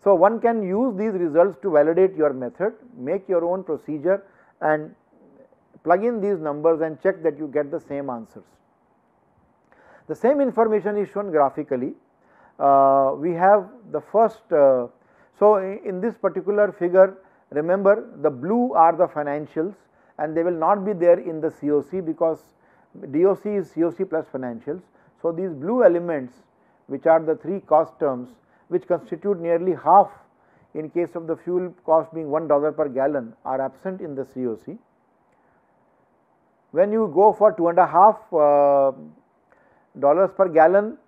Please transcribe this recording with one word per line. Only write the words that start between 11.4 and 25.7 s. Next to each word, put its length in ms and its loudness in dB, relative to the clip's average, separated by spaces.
Uh, 580 4
we 160 -4
have 360 2
the 100 -6
first, 400 -2
uh, 340 4
so 180 4
i-, 280 -6
in 160 -8
this 160 -6
particular 560 -2
figure, 460 2
remember 580 0
the 80 2
blue 420 -4
are 240 4
the 100 2
financials 680 -6
and 180 -6
they 60 -2
will 100 -2
not 320 0
be 80 -4
there 260 4
in 220 -10
the 100 -4
C 200 -6
O 120 2
C 180 -8
because 380 -4
D 160 2
O 80 4
C 160 -8
is 200 -6
C 140 -2
O 60 0
C 140 -8
plus 280 -6
financials. 500 -10
So, 120 -4
these 200 -8
blue 320 -2